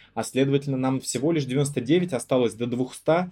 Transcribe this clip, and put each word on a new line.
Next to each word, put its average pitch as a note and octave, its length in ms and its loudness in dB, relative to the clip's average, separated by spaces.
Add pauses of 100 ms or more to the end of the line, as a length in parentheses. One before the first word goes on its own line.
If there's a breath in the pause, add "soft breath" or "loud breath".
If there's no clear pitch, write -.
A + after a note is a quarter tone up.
(160 loud breath)
а A2+ 80 -4
следовательно, C3+ 520 0
нам C3 240 0
всего B2+ 320 -2
лишь D3+ 140 0
девяносто C#3 360 0
девять F3 320 2
осталось B2+ 420 0
до A#2+ 100 -4
двухста, C3 680 0